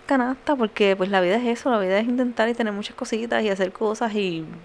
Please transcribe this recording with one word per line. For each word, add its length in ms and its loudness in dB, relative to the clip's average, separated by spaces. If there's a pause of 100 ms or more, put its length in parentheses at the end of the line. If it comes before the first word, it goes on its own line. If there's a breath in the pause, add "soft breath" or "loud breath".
canastas, 520 0
porque 380 2
pues 140 0
la 120 2
vida 140 4
es 240 0
eso, 100 -2
la 100 2
vida 200 2
es 80 0
intentar 420 0
y 60 -2
tener 180 -2
muchas 220 -10
cositas 480 -2
y 60 2
hacer 220 0
cosas 440 -2
y 300 -2 (200)